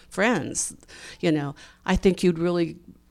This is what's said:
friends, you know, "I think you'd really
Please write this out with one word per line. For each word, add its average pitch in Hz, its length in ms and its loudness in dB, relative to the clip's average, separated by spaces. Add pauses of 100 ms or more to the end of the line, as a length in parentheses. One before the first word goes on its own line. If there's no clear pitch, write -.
friends, 190 640 -2 (460)
you 170 120 2
know, 143 240 -2 (300)
"I 180 100 2
think 185 280 2
you'd 175 160 4
really 170 380 0 (340)